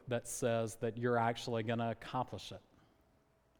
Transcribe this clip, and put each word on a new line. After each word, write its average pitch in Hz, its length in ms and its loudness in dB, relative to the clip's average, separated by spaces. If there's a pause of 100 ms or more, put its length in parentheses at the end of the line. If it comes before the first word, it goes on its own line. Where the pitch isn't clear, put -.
that 117 200 -2
says 113 500 0
that 113 200 -2
you're 120 200 4
actually 117 460 2
gonna 117 280 0
accomplish - 600 -6
it? 95 100 -12 (1000)